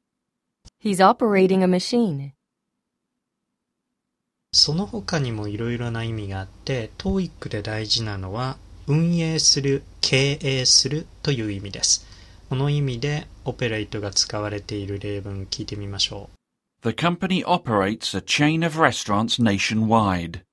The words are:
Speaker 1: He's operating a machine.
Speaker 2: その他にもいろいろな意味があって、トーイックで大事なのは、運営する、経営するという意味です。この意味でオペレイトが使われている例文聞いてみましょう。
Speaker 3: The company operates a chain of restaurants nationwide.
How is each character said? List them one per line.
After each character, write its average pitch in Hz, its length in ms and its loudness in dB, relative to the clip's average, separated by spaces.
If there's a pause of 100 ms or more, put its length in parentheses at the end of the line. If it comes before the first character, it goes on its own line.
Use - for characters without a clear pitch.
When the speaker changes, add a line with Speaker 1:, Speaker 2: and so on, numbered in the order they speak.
(800)
Speaker 1:
He's 196 200 -2
operating 190 640 6
a 185 40 4
machine. 180 680 0 (2250)
Speaker 2:
そ - 200 4
の 185 140 -2
他 196 320 -4
に 131 120 0
も 107 160 -6
い 104 120 -6
ろ 117 120 -4
い 120 60 -4
ろ 120 140 -4
な 113 140 -4
意 113 100 -6
味 104 140 -6
が 95 120 -6
あ 95 40 -6
っ - 20 -10
て、 123 500 -6
ト 190 240 -2
ー 185 40 -2
イ - 20 -
ッ 147 120 -8
ク - 120 -10
で 107 100 -4
大 107 260 -6
事 117 160 0
な 107 140 -4
の 92 160 -8
は、 127 240 -6 (300)
運 165 320 2
営 160 220 0
す 143 200 4
る、 139 220 0 (180)
経 139 420 2
営 131 220 0
す - 240 4
る 151 180 -4 (160)
と 151 100 0
い 117 140 -2
う 104 60 -4
意 98 80 -6
味 98 120 -10
で - 100 -10
す。 - 240 0 (420)
こ 131 80 -2
の 139 140 0
意 147 100 2
味 127 200 -2
で 147 260 -4 (180)
オ 127 80 -2
ペ 123 160 -2
レ 110 140 -2
イ 104 40 -8
ト 107 140 -8
が 101 100 -6
使 - 300 -2
わ 104 80 -4
れ 101 140 -6
て - 120 -10
い 101 120 -6
る 101 120 -6
例 101 220 -8
文 98 300 -10
聞 - 140 -6
い - 20 -12
て 107 100 -10
み 101 100 -10
ま 101 120 -8
し - 160 -2
ょ 101 160 -16 (520)
う。 117 80 -2
Speaker 3:
The 110 60 -2
company 175 480 0
operates 110 720 0
a 92 60 -4
chain 160 420 2
of 160 160 -2
restaurants 113 580 2
nationwide. 101 1160 2